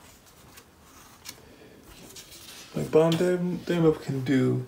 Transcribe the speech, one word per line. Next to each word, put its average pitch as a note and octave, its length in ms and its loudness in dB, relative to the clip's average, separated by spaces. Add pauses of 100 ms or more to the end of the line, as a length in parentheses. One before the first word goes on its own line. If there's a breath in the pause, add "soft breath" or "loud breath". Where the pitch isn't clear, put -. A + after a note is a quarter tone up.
(2750 loud breath)
Like D3 120 -4
Bogdanove E3+ 1160 2
can C3+ 200 -6
do, B2+ 440 0